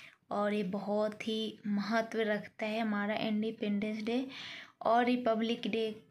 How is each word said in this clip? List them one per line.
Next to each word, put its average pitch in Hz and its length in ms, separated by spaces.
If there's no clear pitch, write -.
और 208 220
ये 214 120
बहुत 208 640
ही 220 400
महत्व 220 540
रखता 208 440
है 214 140
हमारा 208 380
इंडिपेंडेंस 214 840
डे 240 220
और 233 240
रिपब्लिक 233 640
डे 220 160